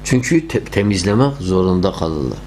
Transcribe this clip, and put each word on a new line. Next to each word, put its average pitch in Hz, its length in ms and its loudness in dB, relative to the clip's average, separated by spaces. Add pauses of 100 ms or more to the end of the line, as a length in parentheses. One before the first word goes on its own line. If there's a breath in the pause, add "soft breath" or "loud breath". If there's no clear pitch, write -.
Çünkü 156 440 0
te-, 98 160 -4
temizlemek 101 760 2
zorunda 92 520 2
kalırlar. 76 540 -4